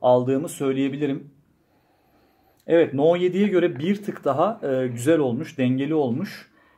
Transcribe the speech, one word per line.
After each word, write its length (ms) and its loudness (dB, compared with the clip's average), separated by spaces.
aldığımı 480 2
söyleyebilirim. 840 -4
Evet, 260 4
No 220 4
yediye 320 2
göre 320 0
bir 240 -2
tık 220 -10
daha, 380 0
e, 240 -2
güzel 320 0
olmuş, 380 -4
dengeli 360 0
olmuş. 580 -4